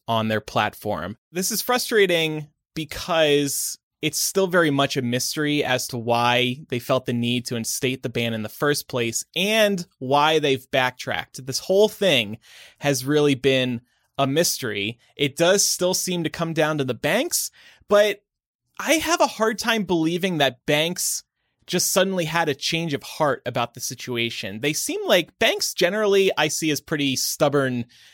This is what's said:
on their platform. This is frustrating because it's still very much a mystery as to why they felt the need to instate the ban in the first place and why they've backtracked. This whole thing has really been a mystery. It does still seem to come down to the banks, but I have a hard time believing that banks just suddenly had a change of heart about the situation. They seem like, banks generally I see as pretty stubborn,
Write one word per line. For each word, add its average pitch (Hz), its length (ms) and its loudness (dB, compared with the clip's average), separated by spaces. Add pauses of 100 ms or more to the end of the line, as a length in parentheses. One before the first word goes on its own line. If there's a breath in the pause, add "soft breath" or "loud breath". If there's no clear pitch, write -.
on 113 200 0
their 110 140 0
platform. 104 760 -4 (160)
This 185 200 -4
is 208 100 -4
frustrating 175 840 2 (260)
because 151 1040 0 (240)
it's 151 180 -2
still 190 280 0
very 170 240 4
much 139 260 0
a 127 60 -2
mystery 147 600 -2
as 127 260 0
to 127 100 -6
why 120 580 2 (120)
they 123 100 -2
felt 131 260 0
the 127 80 -2
need 120 320 0
to 120 120 -6
instate 127 440 -4
the 123 80 -6
ban 117 240 -2
in 110 80 -4
the 107 80 -8
first - 380 -2
place 117 360 -2 (120)
and 202 500 0 (140)
why 147 400 4
they've 135 320 0
backtracked. 127 760 -4
This 135 140 -6
whole 202 300 4
thing 127 500 0 (400 loud breath)
has 135 260 0
really 147 300 4
been 127 460 0 (360)
a 139 80 2
mystery. 120 720 -2 (180 soft breath)
It 139 200 -2
does 185 280 4
still 180 300 0
seem 180 300 -2
to 156 60 -2
come 165 240 -6
down 156 260 0
to 139 40 0
the 127 120 -4
banks, 214 560 -2 (360 loud breath)
but 208 360 4 (560)
I 233 140 2
have 320 280 2
a 285 60 4
hard 220 320 -2
time 226 240 0
believing 170 560 0
that 131 260 0
banks 160 580 -2 (440)
just - 240 0
suddenly 190 320 2
had 160 240 0
a 139 80 0
change 165 380 -4
of 135 100 -4
heart 139 420 -2
about 120 280 -4
the 120 80 -16
situation. 117 800 -6
They 143 100 0
seem 381 340 -4
like, 185 320 2
banks 311 360 0
generally 196 640 2
I 156 100 2
see 156 240 -2
as 135 80 0
pretty 139 380 -2
stubborn, 135 680 0 (260 soft breath)